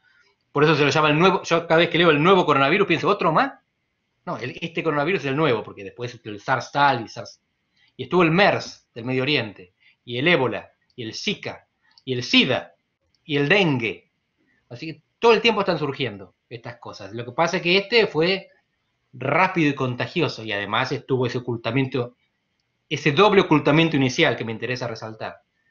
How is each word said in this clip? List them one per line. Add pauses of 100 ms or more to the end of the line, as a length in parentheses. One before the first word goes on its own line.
(500)
Por
eso
se
lo
llama
el
nuevo,
yo
cada
vez
que
leo
el
nuevo
coronavirus
pienso,
¿otro
más? (720)
No,
el,
este
coronavirus
es
el
nuevo,
porque
después
el
sars
tal
y
sars. (560)
Y
estuvo
el
mers
del
Medio
Oriente, (300)
y
el
ébola, (240)
y
el
Zika, (360)
y
el
sida, (480)
y
el
dengue. (600)
Así
que (180)
todo
el
tiempo
están
surgiendo (140)
estas
cosas.
Lo
que
pasa
es
que
este
fue (640)
rápido
y
contagioso,
y
además
estuvo
ese
ocultamiento, (720)
ese
doble
ocultamiento
inicial
que
me
interesa
resaltar, (280)